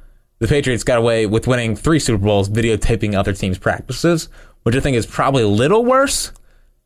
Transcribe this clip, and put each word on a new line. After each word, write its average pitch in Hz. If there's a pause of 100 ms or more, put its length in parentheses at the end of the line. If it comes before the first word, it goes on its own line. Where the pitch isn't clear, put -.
(400)
the 113
Patriots 135
got 127
away 113
with 110
winning 120
three 156
Super 110
Bowls 101
videotaping 110
other 101
teams' 95
practices, 160 (340)
which 120
I 135
think 135
is 107
probably 135
a 107
little 143
worse 262 (540)